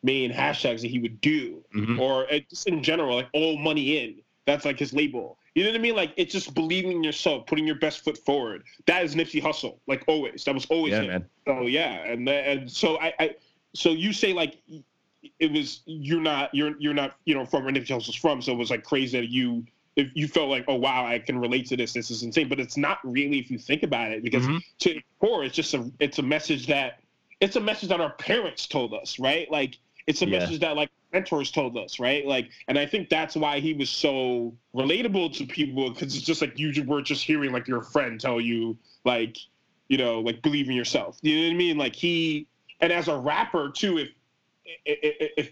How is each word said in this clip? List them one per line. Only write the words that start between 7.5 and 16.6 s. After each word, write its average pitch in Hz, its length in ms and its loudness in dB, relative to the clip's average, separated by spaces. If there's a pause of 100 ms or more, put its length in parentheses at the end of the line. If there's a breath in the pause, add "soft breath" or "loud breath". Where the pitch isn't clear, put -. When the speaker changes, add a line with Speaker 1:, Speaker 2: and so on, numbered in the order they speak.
Speaker 1:
your 151 120 0
best - 220 0
foot 151 160 -2
forward. 120 460 -2 (220 loud breath)
That 180 180 4
is 147 120 -2
Nipsey 160 260 0
Hussle, 147 360 -4 (100)
like, 135 200 -2
always. 147 380 0
That 139 80 2
was 135 140 -2
always 160 260 2
Speaker 2:
Yeah, 107 80 2
Speaker 1:
him. 101 60 -2
Speaker 2:
man. 90 180 -2 (220)
Speaker 1:
So, 131 160 2
yeah. 123 420 0
And, 120 240 -4
uh, - 20 4
and 135 400 0
so 160 280 2
I, 165 200 -2
I, 160 160 0 (400 soft breath)
so - 140 4
you 170 240 0
say, 202 180 2
like, 170 300 -2 (760)
it 160 120 4
was, 147 340 -2
you're 160 360 -2
not, 147 340 0
you're, 151 240 2